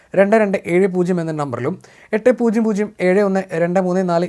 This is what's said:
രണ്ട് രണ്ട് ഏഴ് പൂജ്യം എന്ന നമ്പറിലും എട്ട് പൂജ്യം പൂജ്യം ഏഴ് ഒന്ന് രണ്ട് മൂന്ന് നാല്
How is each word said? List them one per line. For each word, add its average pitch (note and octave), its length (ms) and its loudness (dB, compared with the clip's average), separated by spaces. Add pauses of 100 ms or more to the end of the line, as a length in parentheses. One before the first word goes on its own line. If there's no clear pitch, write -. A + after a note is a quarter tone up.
(140)
രണ്ട് G3 220 4
രണ്ട് G3+ 200 2 (160)
ഏഴ് F#3 220 2
പൂജ്യം F3+ 260 0
എന്ന D#3+ 120 -6
നമ്പറിലും C#3+ 420 -4 (380)
എട്ട് A3 260 2
പൂജ്യം A#3 260 0
പൂജ്യം G#3 240 -2 (120)
ഏഴ് F#3 280 2
ഒന്ന് F#3+ 140 0 (100)
രണ്ട് E3+ 280 0
മൂന്ന് F#3 280 -2
നാല് E3+ 200 0